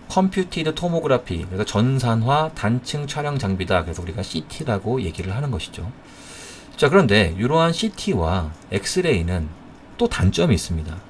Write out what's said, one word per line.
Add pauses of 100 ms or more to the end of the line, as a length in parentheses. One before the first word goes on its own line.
컴퓨티드
토모그래피,
그래서
전산화
단층
촬영
장비다.
그래서
우리가
씨티라고
얘기를
하는
것이죠. (840)
자,
그런데
이러한
씨티와 (200)
엑스레이는 (480)
또
단점이
있습니다. (160)